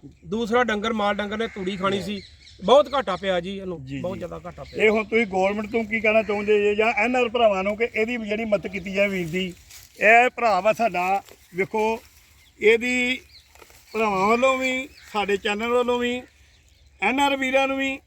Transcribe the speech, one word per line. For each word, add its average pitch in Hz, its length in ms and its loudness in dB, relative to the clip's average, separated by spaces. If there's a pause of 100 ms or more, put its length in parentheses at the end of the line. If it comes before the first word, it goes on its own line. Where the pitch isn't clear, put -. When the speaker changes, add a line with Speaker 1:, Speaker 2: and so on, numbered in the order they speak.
(260)
Speaker 1:
ਦੂਸਰਾ 226 380 0
ਡੰਗਰ, 220 300 -2
ਮਾਲ 208 220 0
ਡੰਗਰ 208 220 -6
ਨੇ 226 100 -4
ਤੂੜੀ 202 300 -6
ਖਾਣੀ 196 240 -2
ਸੀ। 190 200 -8 (440)
ਬਹੁਤ 269 280 6
ਘਾਟਾ 202 220 -2
ਪਿਆ 185 240 -2
ਜੀ 190 180 -8
ਇਹਨੂੰ, 180 280 -10
Speaker 2:
ਜੀ, 135 160 -10
Speaker 1:
ਬਹੁਤ 180 140 -6
Speaker 2:
ਜੀ। 165 40 -10
Speaker 1:
ਜ਼ਿਆਦਾ 165 260 -12
ਘਾਟਾ - 180 -16
ਪਿਆ। - 200 -4
Speaker 2:
ਇਹ 214 60 8
ਹੁਣ 214 140 2
ਤੁਸੀਂ 226 220 0
ਗੌਰਮੈਂਟ 196 460 0
ਤੋਂ 226 120 0
ਕੀ 220 160 -4
ਕਹਿਣਾ 220 240 4
ਚਾਹੁੰਦੇ 208 380 0
ਜੇ 208 140 2
ਜਾਂ 220 180 2
ਐਨ 240 220 0
ਆਰ 247 140 2
ਭਰਾਵਾਂ 208 340 2
ਨੂੰ 208 140 -2
ਕਿ 233 180 -2
ਇਹਦੀ 220 220 -2
ਜਿਹੜੀ 220 280 -4
ਮਦਦ 208 220 -2
ਕੀਤੀ 190 260 -8
ਜਾਏ 202 160 2
ਵੀਰ 185 180 -4
ਦੀ? 180 260 -4 (460)
ਇਹ 233 300 6
ਭਰਾ 220 300 0
ਵਾ 214 140 2
ਸਾਡਾ, 190 500 -2 (320)
ਵੇਖੋ, 220 460 -2 (600)
ਇਹਦੀ 247 580 2 (760)
ਭਰਾਵਾਂ 202 340 0
ਵੱਲੋਂ 254 300 2
ਵੀ, 262 320 -4 (240)
ਸਾਡੇ 202 240 0
ਚੈਨਲ 208 300 -4
ਵੱਲੋਂ 247 320 0
ਵੀ, 240 220 -2 (800)
ਐਨ 247 180 0
ਆਰ 277 180 0
ਵੀਰਾਂ 269 300 0
ਨੂੰ 269 100 -2
ਵੀ 269 300 -4